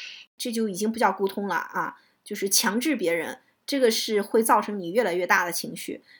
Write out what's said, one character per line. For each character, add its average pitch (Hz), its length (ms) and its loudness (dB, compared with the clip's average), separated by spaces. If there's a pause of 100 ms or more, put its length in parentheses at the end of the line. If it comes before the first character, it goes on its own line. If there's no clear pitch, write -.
(360)
这 247 160 -6
就 226 160 0
已 196 60 -4
经 208 180 0
不 226 60 -8
叫 220 140 4
沟 196 160 0
通 202 200 -4
了 185 60 -2
啊， - 420 -4 (280)
就 208 120 -8
是 196 140 -2
强 208 300 2
制 294 160 2
别 175 180 0
人， 156 240 -4 (300)
这 277 120 0
个 233 120 6
是 220 280 0
会 220 220 2
造 226 180 4
成 208 200 -4
你 170 100 -6
越 226 140 2
来 180 100 0
越 180 140 -2
大 185 180 4
的 175 60 -4
情 165 260 -8
绪。 - 240 -10 (180)